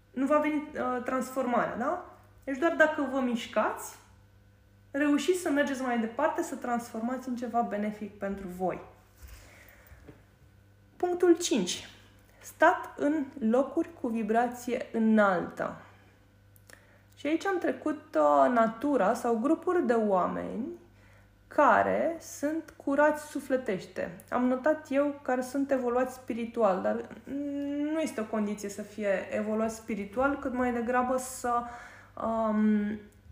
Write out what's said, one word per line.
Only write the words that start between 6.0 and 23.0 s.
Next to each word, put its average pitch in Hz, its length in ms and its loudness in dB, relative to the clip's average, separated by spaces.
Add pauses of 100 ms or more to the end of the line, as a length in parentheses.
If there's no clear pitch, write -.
să - 140 -6
transformați 240 720 -4
în 247 80 -4
ceva 233 260 -2
benefic 208 560 -4
pentru 196 300 -6 (100)
voi. 180 220 -2 (2250)
Punctul 349 420 4
cinci. - 520 -2 (520)
Stat - 560 2
în 294 280 0 (240)
locuri 277 400 2 (120)
cu 262 60 -4
vibrație 226 840 -2
înaltă. 208 840 2 (1400)
Și - 120 -8
aici 320 180 0
am 392 120 0
trecut, 302 580 -2
uh, 294 380 6
natura 226 600 2
sau 233 280 0
grupuri 320 440 2
de 233 80 4
oameni 190 720 0 (840)
care 220 720 4
sunt 311 540 -6 (100)
curați 294 400 2